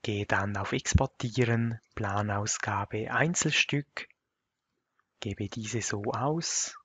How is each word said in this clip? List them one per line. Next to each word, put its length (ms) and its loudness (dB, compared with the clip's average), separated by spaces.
gehe 240 0
dann 300 0
auf 160 -4
Exportieren, 1080 2
Planausgabe 1160 -2
Einzelstück, 960 0
gebe 300 -4
diese 320 -4
so 240 -4
aus 800 -2